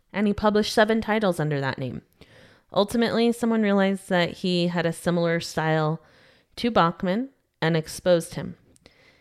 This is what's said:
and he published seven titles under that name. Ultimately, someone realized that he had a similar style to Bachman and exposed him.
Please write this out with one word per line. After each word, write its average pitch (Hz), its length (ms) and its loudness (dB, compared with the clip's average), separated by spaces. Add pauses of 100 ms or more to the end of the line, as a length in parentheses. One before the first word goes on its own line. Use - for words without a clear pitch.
(120)
and 208 140 -2
he 202 80 2
published 208 400 2
seven 220 280 4
titles 208 380 0
under 151 220 -2
that 135 160 -4
name. 131 240 -8 (720)
Ultimately, 233 580 2
someone 226 300 0
realized 196 480 0
that 180 300 0
he 175 300 0
had 170 180 -2
a 165 40 -2
similar 170 480 0
style 160 640 -2 (540)
to 233 160 -2
Bachman 196 580 0 (320)
and 165 160 2
exposed 165 560 0
him. - 220 -10 (640)